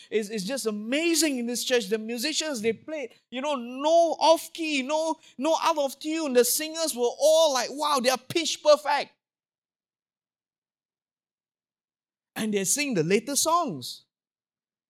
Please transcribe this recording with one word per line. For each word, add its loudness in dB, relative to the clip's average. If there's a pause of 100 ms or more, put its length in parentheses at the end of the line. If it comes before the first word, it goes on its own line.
(100)
is, -2
is -4
just -4
amazing 0
in -4
this -4
church. 0
The -2
musicians, -4
they 0
played, -10 (200)
you -6
know, -2
no 2
off 4
key, -2
no, -2 (200)
no 0
out 2
of -2
tune. -4
The 6
singers -2
were -4 (180)
all 6
like, -2
wow, 0
they 2
are 2
pitch -6
perfect. 2 (3250)
And -2
they 0
sing 0
the 2
latest 0
songs." -2 (840)